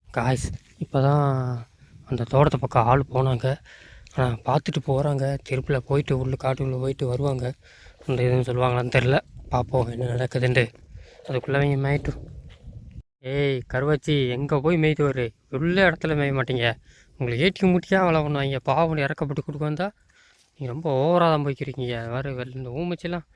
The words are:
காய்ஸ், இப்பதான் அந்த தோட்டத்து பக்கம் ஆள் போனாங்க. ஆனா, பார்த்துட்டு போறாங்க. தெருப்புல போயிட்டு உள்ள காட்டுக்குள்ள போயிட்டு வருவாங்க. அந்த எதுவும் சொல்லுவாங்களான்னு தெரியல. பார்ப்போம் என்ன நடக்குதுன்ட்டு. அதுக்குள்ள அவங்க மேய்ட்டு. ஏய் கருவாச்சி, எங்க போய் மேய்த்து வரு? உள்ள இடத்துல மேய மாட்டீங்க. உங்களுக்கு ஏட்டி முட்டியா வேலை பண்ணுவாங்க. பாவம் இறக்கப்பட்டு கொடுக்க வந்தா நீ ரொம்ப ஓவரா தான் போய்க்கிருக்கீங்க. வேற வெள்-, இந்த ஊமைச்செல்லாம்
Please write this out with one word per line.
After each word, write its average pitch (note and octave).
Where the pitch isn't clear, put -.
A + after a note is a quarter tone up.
காய்ஸ், B2
இப்பதான் C#3+
அந்த A#2+
தோட்டத்து C3+
பக்கம் A#2+
ஆள் C#3
போனாங்க. C3
ஆனா, B2+
பார்த்துட்டு D3
போறாங்க. C#3
தெருப்புல C3
போயிட்டு C#3
உள்ள C3
காட்டுக்குள்ள C3
போயிட்டு C3+
வருவாங்க. C3
அந்த B2+
எதுவும் B2+
சொல்லுவாங்களான்னு B2
தெரியல. C3
பார்ப்போம் B2
என்ன B2
நடக்குதுன்ட்டு. B2
அதுக்குள்ள C3+
அவங்க C#3+
மேய்ட்டு. C#3+
ஏய் C#3
கருவாச்சி, C#3+
எங்க C#3+
போய் E3
மேய்த்து D#3
வரு? C3
உள்ள E3+
இடத்துல E3
மேய C#3+
மாட்டீங்க. B2
உங்களுக்கு A#2+
ஏட்டி F#3+
முட்டியா F3+
வேலை E3
பண்ணுவாங்க. C#3
பாவம் D#3
இறக்கப்பட்டு D3
கொடுக்க D3
வந்தா D3+
நீ C#3
ரொம்ப D#3
ஓவரா E3+
தான் D3
போய்க்கிருக்கீங்க. B2+
வேற C3+
வெள்-, B2
இந்த B2+
ஊமைச்செல்லாம் F3